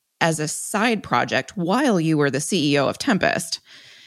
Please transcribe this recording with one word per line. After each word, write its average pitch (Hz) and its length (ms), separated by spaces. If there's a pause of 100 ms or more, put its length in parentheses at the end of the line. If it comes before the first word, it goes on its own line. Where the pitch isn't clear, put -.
(220)
as 160 180
a 151 100
side 220 520
project - 540
while 202 440
you 160 180
were 143 120
the 131 120
C 151 320
E 143 40
O 139 120
of - 80
Tempest - 640 (460)